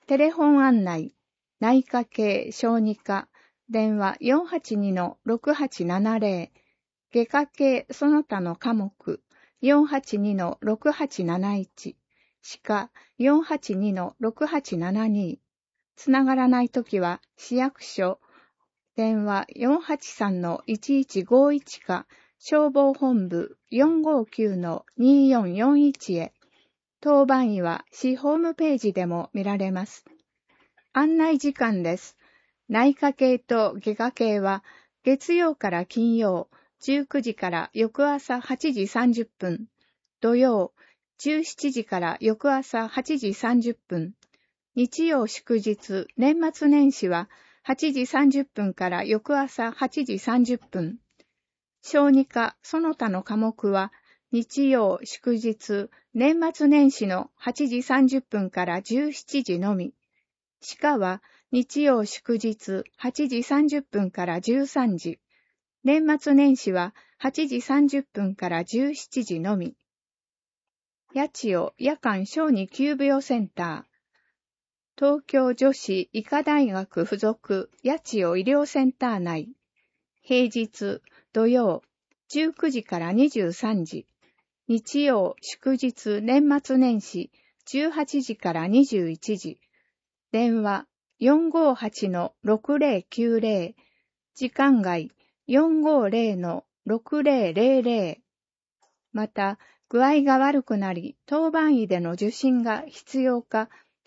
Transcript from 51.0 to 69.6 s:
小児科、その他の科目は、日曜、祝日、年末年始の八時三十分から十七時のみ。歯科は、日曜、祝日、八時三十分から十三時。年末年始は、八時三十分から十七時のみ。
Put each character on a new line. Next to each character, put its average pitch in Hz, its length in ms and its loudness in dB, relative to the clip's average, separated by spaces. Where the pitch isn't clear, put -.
小 285 300 4
児 269 140 6
科、 - 360 -4
そ - 180 -6
の 320 140 0
他 233 160 -4
の 185 140 -4
科 214 140 -6
目 220 340 -2
は、 196 220 -2
日 269 380 0
曜、 214 340 2
祝 - 320 -4
日、 220 540 -4
年 285 240 2
末 294 140 2
年 285 240 8
始 208 160 -4
の 185 280 -4
八 262 320 -4
時 247 140 -2
三 262 260 2
十 262 140 0
分 190 280 -4
か 180 160 -4
ら 180 160 -4
十 285 300 -2
七 277 320 -6
時 175 160 -4
の 202 160 -2
み。 180 180 -6
歯 - 160 -18
科 294 200 0
は、 185 260 -4
日 254 320 -2
曜、 247 220 4
祝 - 320 -4
日、 208 460 -6
八 254 320 -4
時 240 140 -2
三 294 240 2
十 285 140 -2
分 196 300 -4
か 180 140 -6
ら 175 160 -4
十 262 240 0
三 240 320 0
時。 165 220 -10
年 302 200 4
末 294 140 2
年 277 240 6
始 - 160 -4
は、 180 200 -4
八 285 300 -4
時 247 140 -4
三 285 260 2
十 277 160 0
分 196 320 -6
か 180 140 -6
ら 170 160 -4
十 269 280 -2
七 - 300 -8
時 170 160 -6
の 196 160 -2
み。 170 200 -6